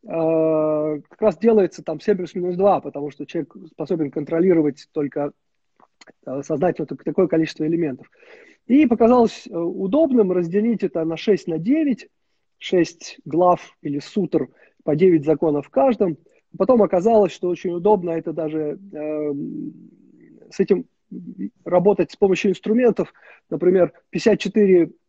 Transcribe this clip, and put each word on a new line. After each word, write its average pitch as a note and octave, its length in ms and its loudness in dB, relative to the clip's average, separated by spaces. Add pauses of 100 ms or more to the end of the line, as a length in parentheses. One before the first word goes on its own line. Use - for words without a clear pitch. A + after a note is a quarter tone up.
э, D#3 1040 -2
как - 140 -8
раз G3+ 160 0
делается G#3 440 2
там D#3 180 -8
семь G3+ 160 0
плюс F3 180 -10
минус F3+ 220 -4
два, F#3 240 2
потому C#3+ 300 -10
что C#3 160 -14
человек - 280 -8 (160)
способен D#3 400 -4
контролировать E3 840 0
только, D3 400 -6 (960)
э, C3+ 160 -10
сознательно D#3 440 -4
только - 180 -14
такое F3 220 0
количество D#3+ 400 -2
элементов. D#3+ 440 -4 (560)
И C#4+ 200 4
показалось, A#3 600 2
э, - 80 -16
удобным G3 760 0
разделить F#3+ 520 -2
это E3 200 -4
на D#3+ 140 -6
шесть - 300 -2
на D#3+ 100 -4
девять, C4+ 500 -2 (480)
шесть - 680 -2
глав E3+ 560 0
или D3 160 -6
сутр D#3 500 -4 (360)
по D3 120 0
девять E3 280 4
законов D3 420 0
в - 40 -20
каждом. A3 460 0 (400)
Потом A#3 260 4
оказалось, G3 500 2
что - 160 -6
очень F3 240 -4
удобно F3 380 0
это E3 220 -6
даже, D#3 460 -6 (140)
эм, D3+ 800 -8 (800)
с - 80 -20
этим F2+ 280 -2 (760)
работать F3+ 460 0
с - 60 -20
помощью F#3+ 340 0
инструментов. G#3+ 600 0 (380)
Например, F3+ 420 2 (180)
пятьдесят F#3 300 2
четыре F#3+ 500 2 (180)